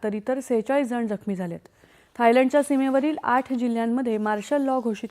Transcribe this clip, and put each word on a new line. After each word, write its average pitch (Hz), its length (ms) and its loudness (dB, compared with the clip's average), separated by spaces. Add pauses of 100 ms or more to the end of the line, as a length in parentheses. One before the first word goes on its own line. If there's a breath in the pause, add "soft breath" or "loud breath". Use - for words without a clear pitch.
तर 208 100 -2
इतर 254 260 -4
सेहेचाळीस 254 480 0
जण 240 180 -4
जखमी 202 300 -6
झालेत. 170 220 -6 (600 soft breath)
थायलंडच्या 254 440 4
सीमेवरील 269 600 0
आठ 254 300 0
जिल्ह्यांमध्ये 233 680 0
मार्शल 214 440 -2
लॉ 262 180 0
घोषित 220 300 -4